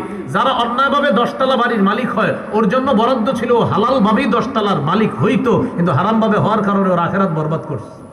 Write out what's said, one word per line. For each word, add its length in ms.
যারা 220
অন্যায়ভাবে 600
দশতলা 460
বাড়ির 260
মালিক 260
হয়, 260
ওর 180
জন্য 220
বরাদ্দ 400
ছিল, 200
ও 80
হালালভাবেই 680
দশতলার 560
মালিক 340
হইতো, 500
কিন্তু 160
হারামভাবে 460
হওয়ার 260
কারণে 260
ওর 100
আখেরাত 360
বরবাদ 260
করছে। 520